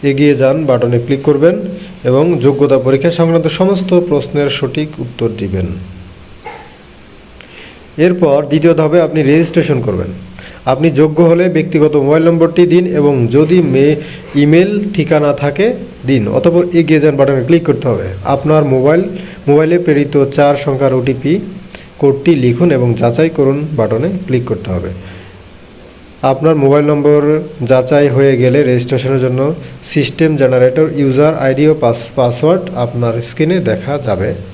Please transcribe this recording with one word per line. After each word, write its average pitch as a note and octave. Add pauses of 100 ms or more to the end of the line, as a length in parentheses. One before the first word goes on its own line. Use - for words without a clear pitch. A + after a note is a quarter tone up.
এগিয়ে C#3
যান C3+
বাটনে A#2+
ক্লিক C#3
করবেন D3+ (480)
এবং C#3
যোগ্যতা C3+
পরীক্ষা C3+
সংক্রান্ত E3
সমস্ত F#3
প্রশ্নের D3
সঠিক C#3 (120)
উত্তর A#2+
দিবেন। F#2+ (2250)
এরপর D#3
দ্বিতীয় D#3
ধাপে D#3+
আপনি D3+
রেজিস্ট্রেশন D3
করবেন। F#2 (580)
আপনি C#3+
যোগ্য D#3
হলে E3+
ব্যক্তিগত D#3
মোবাইল D3+
নম্বরটি E3+
দিন F3
এবং C#3+
যদি D#3
মে-, C#3+ (400)
ইমেল F3 (120)
ঠিকানা D3
থাকে C#3+ (340)
দিন। B2
অতঃপর E3+
এগিয়ে D#3+
যান D3
বাটনে C3+
ক্লিক E3
করতে -
হবে। G2 (220)
আপনার D3+
মোবাইল, C#3 (440)
মোবাইলে D#3
প্রেরিত C#3+
চার C#3+
সংখ্যার C3+
ওটিপি C3+ (580)
কোডটি C#3
লিখুন B2+
এবং B2
যাচাই A#2+
করুন D3
বাটনে A#2 (160)
ক্লিক B2+
করতে F#2+
হবে। F2+ (1300)
আপনার C3+
মোবাইল C#3+
নম্বর D3 (220)
যাচাই C3
হয়ে C3+
গেলে B2+
রেজিস্ট্রেশনের B2+
জন্য C3 (300)
সিস্টেম D#3
জেনারেটর B2+
ইউজার C#3+
আইডি C3+
ও D#3
পাস-, -
পাসওয়ার্ড D3+ (140)
আপনার A#2+
স্ক্রিনে E3
দেখা C3+
যাবে। G2+ (200)